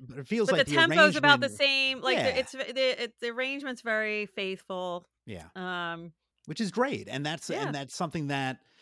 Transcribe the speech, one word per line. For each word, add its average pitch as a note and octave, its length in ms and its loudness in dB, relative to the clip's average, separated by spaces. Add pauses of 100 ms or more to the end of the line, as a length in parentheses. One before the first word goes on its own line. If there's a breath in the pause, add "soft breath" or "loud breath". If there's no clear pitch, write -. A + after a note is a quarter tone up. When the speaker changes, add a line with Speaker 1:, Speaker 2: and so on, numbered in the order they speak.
Speaker 1:
but B2 180 -14
it C#3 100 -12
feels G#3+ 220 2
Speaker 2:
but C#4+ 80 4
Speaker 1:
like C4+ 80 4
Speaker 2:
the C#4+ 60 -4
Speaker 1:
the D4 40 2
Speaker 2:
tempo's D#4 400 8
about C#4+ 240 6
the C#4 60 2
Speaker 1:
arrangement G#3 120 -8
Speaker 2:
same. C4+ 440 2
Like, C4 160 2
the, - 60 2
Speaker 1:
Yeah. B3+ 120 0
Speaker 2:
it's, B3+ 160 -2
the, C4 520 -2
it, A3+ 160 -12
the A#3+ 100 -4
arrangement's C4 520 -6
very G#3+ 440 -2
faithful. F#3 840 -8 (180)
Speaker 1:
Yeah. F2 300 -12
Speaker 2:
Um, F3 560 -8 (340)
Speaker 1:
Which - 140 -8
is G#3 100 -2
great, G#3 380 -6
and C3 160 -6
that's, D3+ 240 -6
Speaker 2:
Yeah. F#4+ 180 -6
Speaker 1:
and - 80 -6
that's C#3 200 -10
something D#3+ 340 -6
that C3+ 340 -4 (200 soft breath)